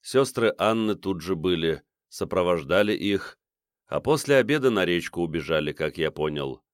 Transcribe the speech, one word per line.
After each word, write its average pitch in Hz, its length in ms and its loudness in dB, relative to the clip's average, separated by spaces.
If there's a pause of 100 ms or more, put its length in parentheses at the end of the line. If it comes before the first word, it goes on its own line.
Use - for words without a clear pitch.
Сёстры 127 560 0
Анны 107 380 2
тут 92 260 -4
же 90 140 -2
были, 82 480 0 (240)
сопровождали 90 840 0
их, 98 440 -4 (480)
а 73 140 -4
после 143 380 2
обеда 131 340 2
на 98 140 2
речку 87 360 -2
убежали, 78 500 -2
как 78 280 -6
я 78 100 0
понял. 73 540 -6 (100)